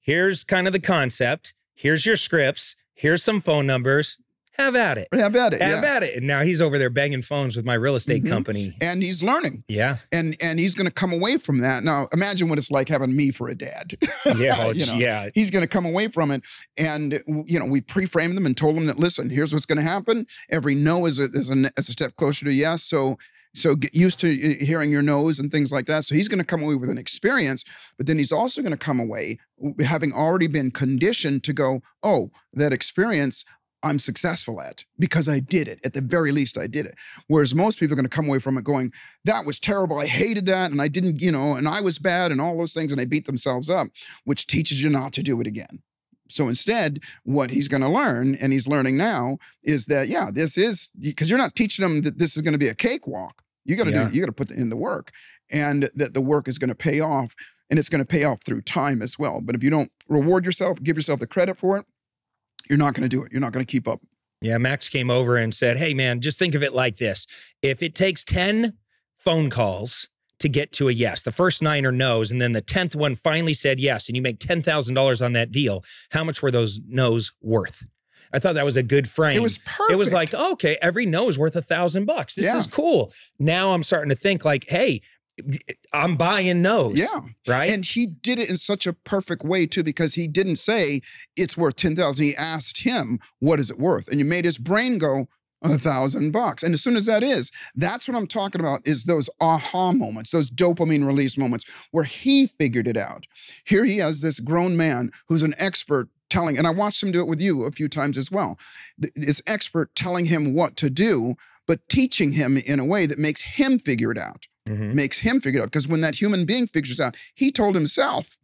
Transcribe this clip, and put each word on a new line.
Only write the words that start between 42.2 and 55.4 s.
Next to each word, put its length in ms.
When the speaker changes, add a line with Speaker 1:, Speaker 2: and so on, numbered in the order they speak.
Speaker 2:
and 80
all 180
those 160
things. 160
And 100
they 60
beat 200
themselves 440
up, 160
which 240
teaches 340
you 60
not 240
to 100
do 180
it 60
again. 340
So 200
instead, 560
what 300
he's 160
gonna 220
learn, 440
and 180
he's 140
learning 300
now, 420
is 240
that, 220
yeah, 240
this 260
is, 300
'cause 140
you're 80
not 160
teaching 300
them 160
that 180
this 180
is 60
gonna 160
be 100
a 60
cakewalk. 720
You 120
gotta 160
Speaker 1:
Yeah. 160
Speaker 2:
do, 80
you 60
gotta 100
put 180
in 200
the 60
work, 360